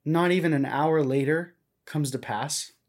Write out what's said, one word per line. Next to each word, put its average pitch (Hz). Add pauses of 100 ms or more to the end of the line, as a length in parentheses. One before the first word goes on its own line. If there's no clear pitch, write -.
not 170
even 175
an 139
hour 156
later 139 (320)
comes 147
to 127
pass? 123 (160)